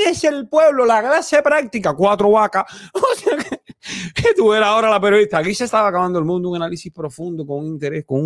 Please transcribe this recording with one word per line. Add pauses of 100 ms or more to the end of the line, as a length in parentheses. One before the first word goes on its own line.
es
el
pueblo?
La
clase
práctica,
cuatro
vacas. (160)
<laughs>
O
sea
que, (520)
que
tú
eras
ahora
la
periodista.
Aquí
se
estaba
acabando
el
mundo,
un
análisis
profundo,
con
un
interés,
con